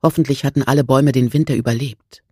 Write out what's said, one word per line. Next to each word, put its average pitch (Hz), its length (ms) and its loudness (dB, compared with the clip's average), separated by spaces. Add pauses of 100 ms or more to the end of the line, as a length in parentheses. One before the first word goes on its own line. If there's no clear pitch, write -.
Hoffentlich 147 420 0
hatten 139 180 -2
alle 139 220 2
Bäume 135 280 2
den 123 200 0
Winter 147 220 0
überlebt. 117 760 -6